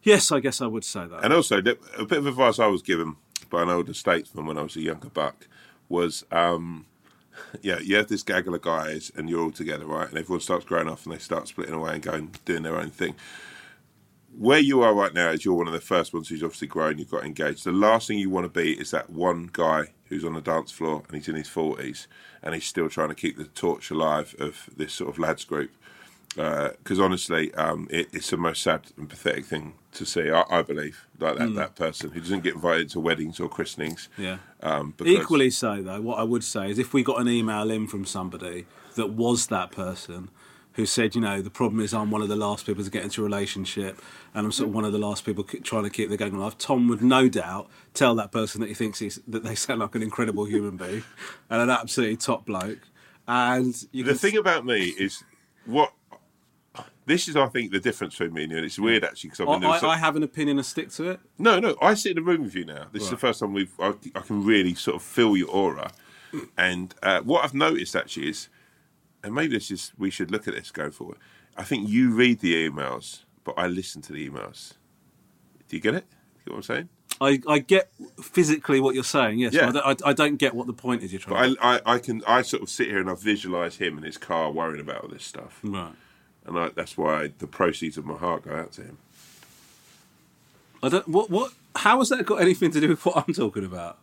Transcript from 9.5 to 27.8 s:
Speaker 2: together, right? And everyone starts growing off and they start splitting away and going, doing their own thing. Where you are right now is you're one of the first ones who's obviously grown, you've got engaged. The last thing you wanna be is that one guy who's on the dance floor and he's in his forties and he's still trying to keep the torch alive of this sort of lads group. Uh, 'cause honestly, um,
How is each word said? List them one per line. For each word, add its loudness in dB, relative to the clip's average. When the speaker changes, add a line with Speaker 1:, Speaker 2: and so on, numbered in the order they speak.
Speaker 2:
together, -8
right? -4
And -8
everyone -4
starts -2
growing 0
off -10
and -8
they -14
start -6
splitting -8
away -4
and -8
going, -6
doing -2
their -4
own -6
thing. -4
Where 6
you 6
are 8
right 2
now 4
is -2
you're 4
one 0
of -4
the -4
first 0
ones -6
who's -6
obviously -8
grown, -2
you've -12
got -4
engaged. -4
The -2
last 4
thing -2
you -2
wanna -2
be 0
is -6
that -4
one -2
guy 2
who's -6
on -4
the -8
dance -2
floor -4
and -14
he's -8
in -4
his -8
forties -6
and -6
he's -8
still -2
trying -2
to -8
keep -6
the -10
torch -4
alive -2
of -10
this -8
sort -6
of -10
lads -2
group. -6
Uh, -2
'cause 0
honestly, 2
um, -2